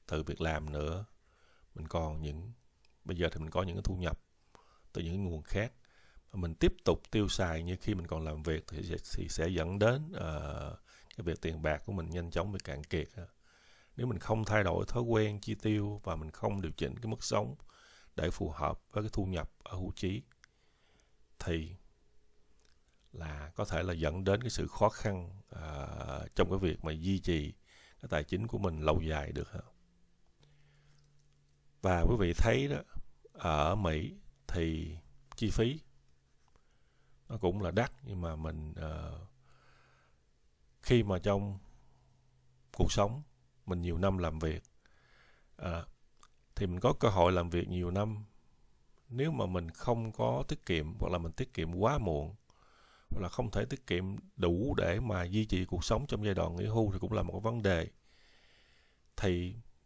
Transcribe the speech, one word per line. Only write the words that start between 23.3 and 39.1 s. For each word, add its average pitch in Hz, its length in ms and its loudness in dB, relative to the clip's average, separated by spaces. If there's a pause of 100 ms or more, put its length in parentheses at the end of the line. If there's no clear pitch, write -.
có 104 100 -2
thể 82 180 0
là 92 100 0
dẫn 80 300 0
đến 98 180 4
cái 117 80 -4
sự - 180 -2
khó 107 220 4
khăn, 92 400 -4 (200)
ờ, 73 840 -8
trong 87 140 4
cái 95 100 2
việc 90 240 0
mà 78 80 -2
duy 87 280 0
trì 78 340 0 (480)
cái - 80 -12
tài 78 140 0
chính 95 240 -2
của 104 100 -4
mình 87 240 -2
lâu 78 200 4
dài 78 300 -2
được - 200 -6
ha. - 100 -10 (2250)
Và 90 200 4
quý 98 180 8
vị 87 180 4
thấy 127 300 6
đó, 143 100 -2 (560)
ở 78 420 4
Mỹ 95 400 0 (320)
thì 82 500 -2 (380)
chi 110 140 0
phí 120 300 2 (1500)
nó 117 80 -6
cũng 98 240 2
là 85 100 0
đắt, 113 200 2 (120)
nhưng 101 180 -6
mà 82 140 -4
mình, 78 400 -6
ờ, 76 440 -8 (1600)